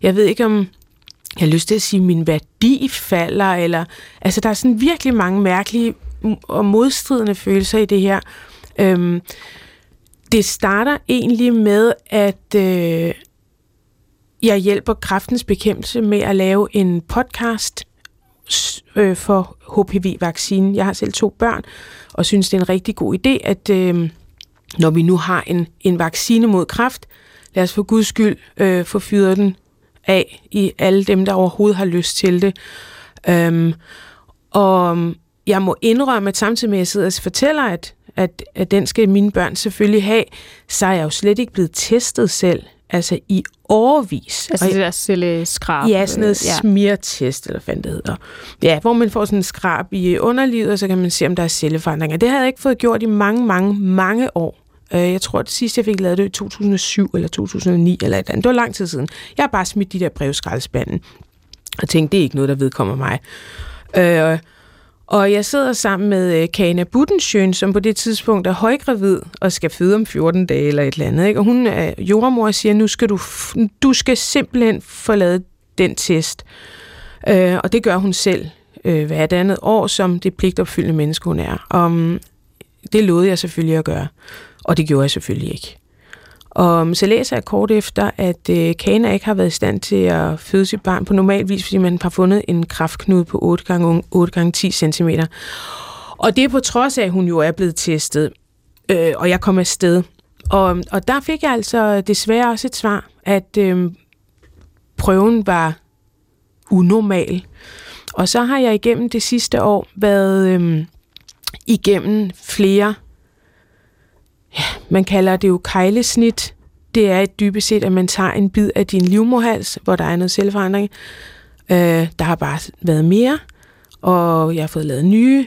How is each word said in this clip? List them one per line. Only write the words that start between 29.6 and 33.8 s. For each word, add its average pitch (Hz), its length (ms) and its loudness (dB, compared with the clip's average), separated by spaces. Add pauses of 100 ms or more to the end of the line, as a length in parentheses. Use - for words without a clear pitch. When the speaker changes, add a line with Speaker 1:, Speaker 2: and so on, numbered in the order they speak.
Speaker 1:
af - 440 0
i 196 280 -2
alle 196 260 2
dem, 190 200 2
der 196 80 0
overhovedet 190 440 2
har 196 80 -2
lyst 175 320 -2
til 180 260 2
det. 196 140 0 (720)
Øhm, 165 460 2 (760)